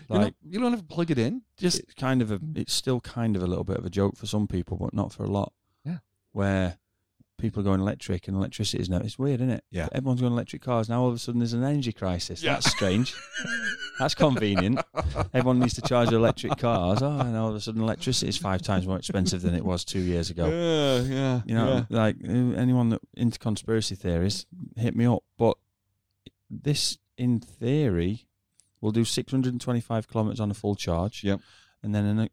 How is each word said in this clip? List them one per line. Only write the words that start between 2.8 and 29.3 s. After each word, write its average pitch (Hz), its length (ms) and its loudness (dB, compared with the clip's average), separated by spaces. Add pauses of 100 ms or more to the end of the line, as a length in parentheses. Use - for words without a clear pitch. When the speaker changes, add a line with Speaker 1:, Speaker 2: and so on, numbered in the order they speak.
Speaker 2:
kind 113 360 0
of 92 60 0
a 92 40 0
little 90 180 0
bit 95 120 -2
of - 80 -6
a 90 60 -6
joke 98 260 2
for - 100 -12
some 104 200 0
people, 92 320 -4
but - 160 -4
not 104 180 -2
for - 120 -10
a 101 40 -2
lot. 98 240 -2 (320)
Speaker 1:
Yeah. 165 140 -6 (340)
Speaker 2:
Where 98 460 0 (580)
people 110 240 -4
are 101 40 0
going 95 160 2
electric 95 460 -2
and 98 100 -2
electricity - 440 -2
is 92 80 -2
now, 90 100 2
it's 113 200 -4
weird, 131 220 0
isn't 127 100 0
it? 110 200 -4
Speaker 1:
Yeah. 82 220 -4
Speaker 2:
Everyone's 131 300 0
going 123 100 2
electric - 300 -4
cars. 113 260 0
Now 117 140 0
all 127 60 4
of 120 60 0
a 117 40 -6
sudden 120 220 -2
there's 117 120 0
an 120 120 0
energy 139 280 0
crisis. - 500 -4
Speaker 1:
Yeah. 147 120 2
Speaker 2:
That's - 160 0
strange. 104 440 2 (420)
Speaker 1:
<laughs> - 420 -6
Speaker 2:
That's 139 160 0
convenient. 107 640 2 (540)
Everyone 127 260 4
needs 123 140 2
to 120 80 -6
charge 120 260 4
their 113 100 6
electric 113 380 2
cars. 107 460 2
Oh, 143 180 0
and 120 160 0
all 110 140 0
of 107 60 -4
a 104 40 -8
sudden 110 220 -4
electricity - 480 0
is 104 80 -2
five 95 240 -2
times 92 240 0
more 95 100 -2
expensive 92 460 -2
than 90 120 2
it 87 100 0
was 90 200 -2
two - 160 -4
years 87 300 0
ago. 85 180 -2
Speaker 1:
Yeah, 156 520 2 (140)
yeah, 131 300 0
Speaker 2:
You 113 100 -2
know, 120 360 2
Speaker 1:
yeah. 113 80 0
Speaker 2:
like, 110 180 2 (100)
uh, - 60 -4
anyone 123 580 2
that 113 100 0 (140)
into 117 240 0
conspiracy 110 560 -2
theories, 90 520 0 (300)
hit 113 200 0
me 117 100 4
up. 117 160 4 (140)
But 113 220 4 (920)
this, - 480 -2 (200)
in 123 220 2
theory, 117 840 0 (540)
will 107 120 0
do 113 120 4
six - 260 -2